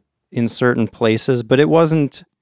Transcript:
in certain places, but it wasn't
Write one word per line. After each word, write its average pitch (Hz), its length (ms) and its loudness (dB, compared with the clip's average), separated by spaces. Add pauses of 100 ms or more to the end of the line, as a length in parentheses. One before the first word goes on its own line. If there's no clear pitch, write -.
(320)
in 120 180 -4
certain 120 400 0
places, 117 540 -2
but 127 160 2
it 156 100 2
wasn't 156 540 0 (180)